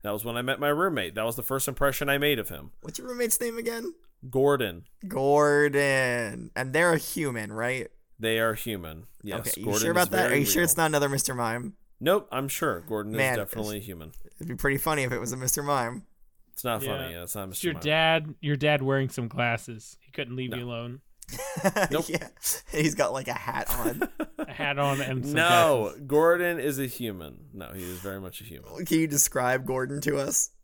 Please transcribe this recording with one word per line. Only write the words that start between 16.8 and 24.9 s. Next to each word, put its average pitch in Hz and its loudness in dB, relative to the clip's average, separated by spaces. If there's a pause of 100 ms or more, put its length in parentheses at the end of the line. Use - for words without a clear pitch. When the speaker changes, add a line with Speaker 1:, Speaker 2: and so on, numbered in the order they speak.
Speaker 3:
Yeah. 135 -2
Speaker 1:
funny. 82 -8
That's 87 -8
not 101 -6
Speaker 3:
It's 95 -10
Speaker 1:
Mister - -4
Speaker 3:
your 156 -2
Speaker 1:
Mime. - -8
Speaker 3:
dad, 160 4
your 147 0
dad 147 4
wearing 135 2
some 120 -4
glasses. 117 -4
He - -20
couldn't 123 -6
leave 127 -4
Speaker 2:
No. 117 -4
Speaker 3:
you 120 -6
alone. 120 -8 (280)
Speaker 2:
<laughs> - -2
Speaker 1:
Nope. 160 0
Speaker 2:
Yeah. 160 -4 (440)
He's 156 2
got, 135 2
like, 131 -6
a 120 -2
hat - -4 (100)
on. - 0
Speaker 1:
<laughs> - -8
Speaker 3:
A - -8
hat 143 -2
on 139 2